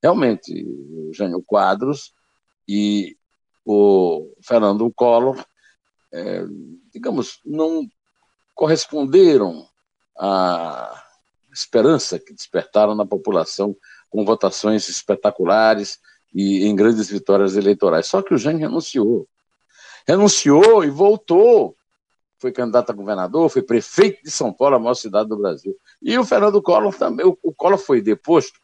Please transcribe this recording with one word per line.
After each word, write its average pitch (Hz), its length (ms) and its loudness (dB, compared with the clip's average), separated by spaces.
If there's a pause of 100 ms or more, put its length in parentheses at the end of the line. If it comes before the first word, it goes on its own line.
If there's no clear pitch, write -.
Realmente, 123 600 -2
o 76 480 -14
Jânio 90 300 -6
Quadros 104 720 -2 (540)
e 104 500 -4 (480)
o 95 680 2 (100)
Fernando 107 540 0
Collor, 123 480 0 (720)
eh, 90 320 -10 (480)
digamos, 226 500 -8
não 156 460 -6 (640)
corresponderam 147 1120 2 (500)
à 85 840 -4 (480)
esperança 123 680 0
que - 140 -20
despertaram 104 600 -2
na 104 100 -4
população 98 720 -4 (340)
com 107 140 -4
votações 107 640 -2
espetaculares 101 1120 -2 (340)
e 98 320 0
em 104 100 0
grandes 107 340 2
vitórias 98 480 0
eleitorais. 98 480 0
Só 196 160 -2
que 196 120 -4
o 147 40 0
Jânio 151 240 -2
renunciou. 120 680 -4 (800)
Renunciou 190 800 6
e 147 40 0
voltou. 196 840 4 (640)
Foi 123 140 -6
candidato 120 400 -2
a 107 40 -8
governador, 101 540 -2
foi 127 120 -2
prefeito 143 640 0
de 151 80 -18
São 113 220 -6
Paulo, 139 220 0
a 123 40 2
maior 117 140 -2
cidade 110 340 -4
do 107 100 -8
Brasil. 98 380 -6 (260)
E 233 160 -2
o 254 60 0
Fernando 202 380 2
Collor 208 340 0
também. - 300 -4
O, 185 180 2
o 156 100 -4
Collor 185 240 0
foi 131 240 0
deposto 123 640 0